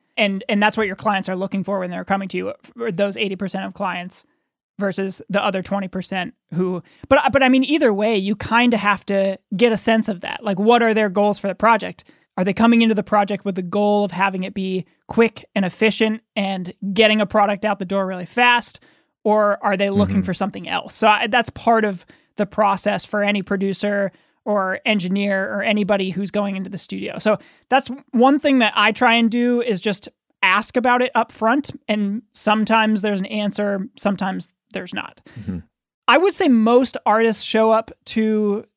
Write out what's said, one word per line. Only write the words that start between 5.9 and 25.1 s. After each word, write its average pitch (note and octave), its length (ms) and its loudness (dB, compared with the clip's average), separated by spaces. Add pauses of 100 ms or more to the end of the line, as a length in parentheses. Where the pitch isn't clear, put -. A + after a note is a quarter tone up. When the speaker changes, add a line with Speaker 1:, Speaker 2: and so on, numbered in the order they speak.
Speaker 1:
who, F3+ 300 -2 (260)
but, C4+ 240 4
but C4+ 100 4
I C4 60 4
mean, C4 160 4
either C#4+ 300 2
way, G#3 240 0
you G3 160 0
kinda A#3+ 420 2
have G3+ 300 0
to G3 320 0 (180)
get A#3 160 4
a G#3+ 40 0
sense A3 320 2
of F#3 140 -6
that. - 200 -8
Like, G3+ 160 -4
what A#3 240 6
are A3+ 100 4
their G#3+ 160 2
goals G#3 300 0
for - 80 -6
the F#3+ 80 -2
project? G#3 500 0 (320)
Are F#3 80 0
they G3 80 0
coming A#3 300 4
into A3 120 4
the G3 100 -2
project G3+ 400 0
with G3+ 100 -4
the F#3+ 80 -6
goal G#3 420 0
of F#3 60 -4
having F#3 320 -2
it G3 100 -8
be F#3 320 -4 (220)
quick - 380 0 (100)
and G3 100 0
efficient A3 580 0 (120)
and F#3+ 400 -4 (180)
getting G#3+ 280 4
a G3+ 60 0
product G3+ 380 0
out G#3 140 -2
the G3+ 60 -6
door G3 220 -2
really F3+ 200 -8
fast? A#3+ 540 0 (420)
Or G#3 420 2
are G3+ 120 0
they G3+ 140 0
looking G3 260 2
Speaker 2:
Mm-hmm. F#3+ 80 2
Speaker 1:
for F#3 100 -2
something F#3 340 -6
else? F#3 260 -6
So - 120 2
I, A3+ 220 4
that's A#3 220 0
part A3+ 340 2
of G3 200 -4 (320)
the G3+ 100 -2
process G3+ 580 -2
for G#3 180 -4
any G3+ 200 0
producer G3 680 -2 (360)
or F#3+ 400 -2
engineer G3 680 -2